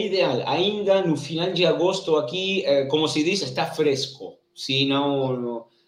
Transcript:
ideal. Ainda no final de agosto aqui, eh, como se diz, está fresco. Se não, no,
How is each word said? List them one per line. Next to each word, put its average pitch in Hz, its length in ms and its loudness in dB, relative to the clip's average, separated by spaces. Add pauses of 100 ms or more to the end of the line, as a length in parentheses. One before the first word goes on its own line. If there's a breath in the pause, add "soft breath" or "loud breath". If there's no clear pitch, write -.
ideal. 165 400 0
Ainda 196 560 2
no 160 140 0
final 165 360 -4
de 175 120 2
agosto 160 520 2
aqui, 185 500 -2
eh, 139 200 2
como 156 220 2
se 151 140 0
diz, 185 180 0
está 151 260 -4
fresco. 135 720 -2 (160)
Se 139 320 0
não, 139 500 0
no, 120 300 -6 (220 soft breath)